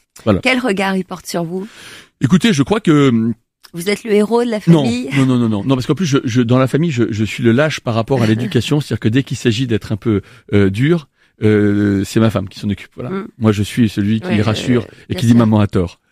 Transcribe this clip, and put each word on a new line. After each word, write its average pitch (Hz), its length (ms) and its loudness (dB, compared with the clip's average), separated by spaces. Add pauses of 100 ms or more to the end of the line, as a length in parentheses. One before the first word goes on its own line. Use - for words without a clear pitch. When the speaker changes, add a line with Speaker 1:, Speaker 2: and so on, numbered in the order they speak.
(240)
Speaker 1:
Voilà. 101 180 2
Speaker 2:
Quel 254 160 0
regard 196 380 -2
ils 185 80 -4
portent - 240 -16
sur 170 160 -6
vous ? 185 240 -10 (520)
Speaker 1:
Écoutez, 185 320 2
je 139 120 2
crois 214 160 0
que 127 520 2 (420)
Speaker 2:
Vous 170 160 -6
êtes 208 120 -4
le 233 120 -8
héros 214 300 2
de 240 60 -4
la 214 160 -4
Speaker 1:
Non, 165 160 6
Speaker 2:
famille ? 123 340 -4
Speaker 1:
non, 135 80 2
non, 127 140 2
non, 117 100 2
non. 104 140 -2
Non, 135 140 0
parce 127 100 -4
qu'en 151 80 0
plus, 190 120 -2
je, 135 180 0
je, 123 180 0
dans 120 160 2
la 131 80 2
famille, 160 240 -2
je, 120 200 0
je 104 140 -4
suis - 200 -6
le 113 80 6
lâche 143 260 0
par 117 160 -6
rapport 120 300 0
à - 20 2
l'éducation. 123 540 0
Speaker 2:
<laughs> - 0 -
Speaker 1:
C'est-à-dire 127 180 -6
que 117 100 -2
dès 127 140 2
qu'il 127 140 -8
s'agit 120 320 -2
d'être 113 240 -4
un 104 40 -2
peu, 104 260 -2 (300)
euh, 101 160 4
dur, 143 380 0 (360)
euh, 101 600 2
c'est - 160 -2
ma 110 100 4
femme 98 180 -4
qui - 120 -20
s'en 107 100 -6
occupe, - 240 -8
voilà. 123 160 -10
Speaker 2:
Mm. 196 160 -8 (120)
Speaker 1:
Moi, 110 140 2
je 104 100 -2
suis 113 260 0
celui 107 320 -2
qui - 80 -8
Speaker 2:
Ouais, 104 140 0
Speaker 1:
rassure 110 400 -2
Speaker 2:
euh, - 120 -18 (140)
Speaker 1:
et - 60 -6
Speaker 2:
bien - 60 -6
Speaker 1:
qui 120 60 0
dit 117 60 6
Speaker 2:
sûr. 117 60 6
Speaker 1:
maman 110 220 4
a 101 60 4
tort. 90 320 -4 (140)